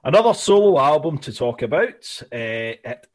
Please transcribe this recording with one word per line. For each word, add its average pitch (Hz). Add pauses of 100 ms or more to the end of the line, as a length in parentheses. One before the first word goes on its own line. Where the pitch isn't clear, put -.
another 208
solo 202
album 151
to 123
talk 120
about. 165 (100)
Uh, 113
it -